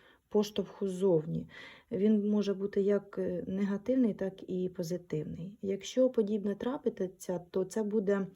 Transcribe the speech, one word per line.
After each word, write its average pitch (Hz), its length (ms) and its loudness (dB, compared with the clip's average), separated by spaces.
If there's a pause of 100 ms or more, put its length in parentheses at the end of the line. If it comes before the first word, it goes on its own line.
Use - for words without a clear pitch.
(300)
поштовху 208 580 0
ззовні. 165 600 2 (440)
Він 208 380 4
може 202 240 2
бути 202 280 0
як, 196 360 0
е, 180 300 -2
негативний, 202 680 2
так 190 360 -6
і 185 200 -2
позитивний. 170 920 -6
Якщо 202 480 0
подібне 208 460 0
трапиться, 202 840 -4 (120)
то 190 140 0
це 220 180 -2
буде 202 520 0